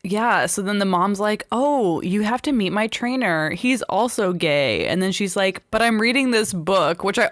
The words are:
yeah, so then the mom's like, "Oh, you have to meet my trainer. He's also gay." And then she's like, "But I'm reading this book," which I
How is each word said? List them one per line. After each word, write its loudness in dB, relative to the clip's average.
yeah, 0
so -2
then 0
the 0
mom's 0
like, -2
"Oh, 0
you 0
have -2
to -2
meet 0
my 0
trainer. -2
He's -2
also 0
gay." 0
And 0
then 0
she's -4
like, 0
"But 0
I'm 2
reading 2
this 0
book," 0
which 0
I 2